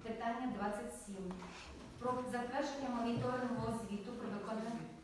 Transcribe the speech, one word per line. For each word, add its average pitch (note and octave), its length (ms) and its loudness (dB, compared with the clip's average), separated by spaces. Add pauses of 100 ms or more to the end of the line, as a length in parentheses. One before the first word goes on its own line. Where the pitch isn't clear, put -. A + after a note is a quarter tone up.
Питання A#3 420 0 (100)
двадцять G#3 380 0 (100)
сім. F#3+ 200 -6 (760)
Про A#3+ 100 2 (220)
затвердження C4+ 680 0
моніторингового A#3 800 4
звіту G3+ 400 -2
про G#3 160 -2
виконання G#3+ 500 -2 (180)